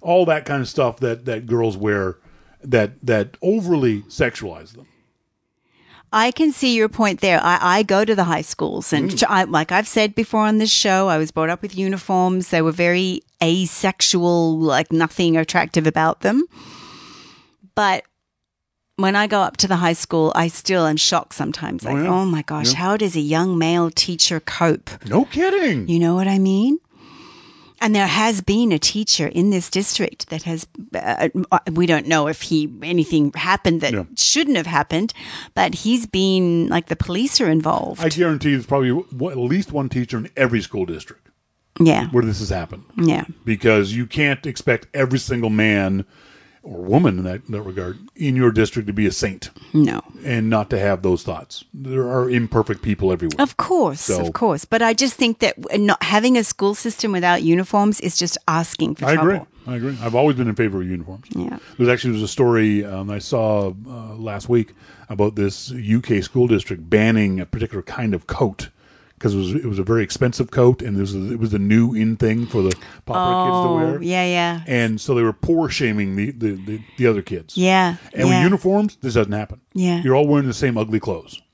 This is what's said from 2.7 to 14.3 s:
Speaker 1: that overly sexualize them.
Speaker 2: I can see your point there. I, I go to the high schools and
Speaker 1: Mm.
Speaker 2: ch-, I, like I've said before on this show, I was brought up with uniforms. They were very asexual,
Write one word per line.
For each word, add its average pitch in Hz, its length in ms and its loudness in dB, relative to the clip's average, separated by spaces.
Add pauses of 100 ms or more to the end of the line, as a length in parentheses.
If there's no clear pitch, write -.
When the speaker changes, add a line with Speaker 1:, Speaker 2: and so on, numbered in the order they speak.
Speaker 1:
that 110 380 0
overly 170 600 0
sexualize 104 720 -6
them. - 120 -20 (1300)
Speaker 2:
I 226 180 2
can 311 220 2
see 254 220 0
your 220 140 2
point 208 320 0
there. 180 220 4
I, 175 160 2 (200)
I 220 40 4
go 196 220 2
to 220 100 2
the 196 100 2
high 160 180 0
schools - 500 -6
and 160 180 0
Speaker 1:
Mm. 208 80 -4
Speaker 2:
ch-, 220 100 2
I, 190 160 2
like 160 280 0
I've 208 160 0
said 214 260 0
before 220 320 0
on 214 120 2
this 214 120 0
show, 190 380 2
I 160 100 2
was 156 140 -2
brought 160 180 -2
up 175 120 -4
with 185 140 -10
uniforms. 185 720 0
They 165 140 0
were 160 100 2
very 175 500 0 (200)
asexual, 175 1160 2